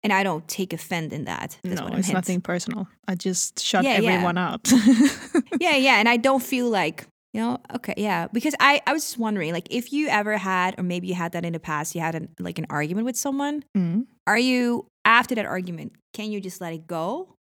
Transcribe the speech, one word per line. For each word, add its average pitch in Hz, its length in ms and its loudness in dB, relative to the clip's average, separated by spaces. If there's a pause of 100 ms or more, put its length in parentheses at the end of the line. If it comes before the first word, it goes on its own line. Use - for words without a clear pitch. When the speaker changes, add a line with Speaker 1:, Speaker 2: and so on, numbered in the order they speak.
Speaker 1:
And 208 100 2
I 190 100 4
don't 165 240 -2
take - 260 -6
offense 160 380 -6
in 147 140 -8
that. - 380 -8
That's 180 180 -4
Speaker 2:
No, - 20 -8
Speaker 1:
what - 100 -8
I'm - 60 -2
Speaker 2:
it's 185 80 0
Speaker 1:
hint. 190 80 0
Speaker 2:
nothing 180 240 0
personal. 180 480 -4 (220)
I 185 60 -2
just - 440 -4
shut - 240 2
Speaker 1:
Yeah, 240 160 2
yeah. 220 140 4
Speaker 2:
everyone 180 240 2
out. - 400 -2
<laughs> 226 40 6 (800)
Speaker 1:
Yeah, 330 160 4
yeah, 262 240 6
and 226 80 6
I 240 100 6
don't 262 260 2
feel 247 260 0
like, 170 380 -2 (260)
you 220 80 -4
know, 240 160 -2 (180)
okay, - 220 -6
yeah. 185 340 -2
Because 262 280 0
I, 277 260 8
I 277 80 2
was 311 100 -2
just - 140 -8
wondering, 202 360 -2
like, 165 180 -4
if 240 200 -4
you 294 160 -2
ever 214 300 0
had, 185 400 -2
or 180 60 -6
maybe 180 240 -4
you 180 80 -2
had 170 160 -4
that 170 140 -6
in 170 80 -4
the 160 60 -6
past, 156 360 -6
you 165 60 -4
had 160 140 -2
an, 160 140 -8 (100)
like, - 200 -8
an 160 100 -6
argument 165 360 -2
with 247 120 -4
someone, 285 460 -4 (120)
Speaker 2:
Mm. 185 300 0 (220)
Speaker 1:
are 214 100 4
you, 247 480 2 (180)
after 240 320 4
that 220 120 -2
argument, 180 460 -6 (200)
can 214 180 -8
you 208 100 -6
just 185 200 -12
let 170 120 -8
it 160 120 -12
go? 180 580 -6